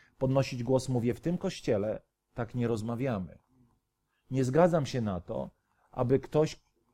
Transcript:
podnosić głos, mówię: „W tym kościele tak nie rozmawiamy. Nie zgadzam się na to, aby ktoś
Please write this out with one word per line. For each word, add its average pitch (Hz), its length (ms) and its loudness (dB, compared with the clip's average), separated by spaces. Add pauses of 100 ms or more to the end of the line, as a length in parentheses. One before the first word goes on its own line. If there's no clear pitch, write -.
(180)
podnosić 131 440 0
głos, 127 260 0
mówię: 120 260 0
„W - 60 -8
tym 170 180 -2
kościele 110 640 -2 (340)
tak 120 200 -6
nie 120 140 0
rozmawiamy. 113 680 -4 (920)
Nie 131 140 0
zgadzam 156 420 4
się 127 140 -2
na 98 200 -2
to, 131 300 -6 (420)
aby 127 280 2
ktoś 151 400 0 (340)